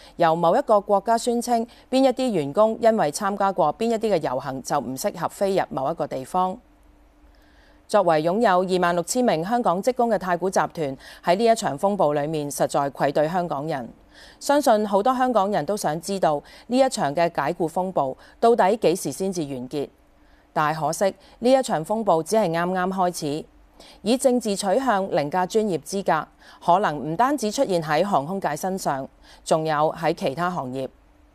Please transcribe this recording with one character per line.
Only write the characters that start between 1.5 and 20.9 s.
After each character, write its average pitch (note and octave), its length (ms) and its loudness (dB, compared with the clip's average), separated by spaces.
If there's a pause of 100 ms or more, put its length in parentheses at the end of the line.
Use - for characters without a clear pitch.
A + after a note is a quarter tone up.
邊 C4 140 4
一 C4 60 6
啲 B3+ 200 -2
員 D3 220 -2
工 A3 280 2
因 A3+ 160 4
為 D#3+ 140 0
參 G3+ 260 -4
加 G3 140 0
過 D#3 260 0
邊 A3+ 100 -2
一 A#3 80 0
啲 G#3+ 200 0
嘅 D#3+ 80 0
遊 B2+ 160 -4
行 C3+ 240 -8
就 D3+ 160 -2
唔 C3 180 -6
適 - 220 -6
合 D#3 100 -4
飛 G3 280 -2
入 D#3 140 2
某 C#3+ 200 -4
一 E3 40 -6
個 D#3 120 -4
地 C3 180 -8
方。 F#3 320 -2 (1300)
作 G#3 140 4
為 D#3+ 200 4
擁 F3 180 0
有 F#3 360 2
二 F3+ 40 0
萬 F3 140 2
六 F3 80 0
千 B3 220 -2
名 E3+ 200 2
香 A#3+ 160 -2
港 F#3+ 220 0
職 B3 120 0
工 A#3+ 140 0
嘅 G#3+ 80 2
太 F3+ 200 -2
古 F3 120 -4
集 F#3+ 120 0 (120)
團， C#3 240 -6 (280)
喺 F3 100 2
呢 G#3 120 0
一 A3+ 100 6
場 C#3+ 200 -4
風 G3 200 0
暴 D#3+ 160 2
裏 D3 160 -2
面 D3+ 200 -4
實 C#3+ 200 0
在 C#3+ 220 0
愧 C#3+ 200 0
對 D3+ 180 2
香 F3 200 -2
港 D3 180 -6
人。 C3+ 220 -6 (500)
相 C#4+ 240 2
信 G#3+ 240 4
好 G3+ 160 2
多 B3+ 140 2
香 B3+ 160 0
港 G3+ 180 2
人 D#3+ 160 -2
都 G#3 100 -2
想 E3 240 -4
知 G3 200 -6
道 D#3 200 2 (280)
呢 B3 100 2
一 C4 100 4
場 D#3+ 240 -2
嘅 E3+ 220 2
解 D3 180 -2
僱 E3+ 160 -2
風 F#3 220 -4
暴 C#3 260 -2 (220)
到 A#3 160 6
底 G3 220 4
幾 E3+ 180 2
時 E3 160 -4
先 F#3+ 220 -4
至 F3 100 -6
完 C3 260 -8
結。 C#3+ 200 -6 (640)
但 D#3 220 0
係 D#3+ 60 -6
可 D3 100 -2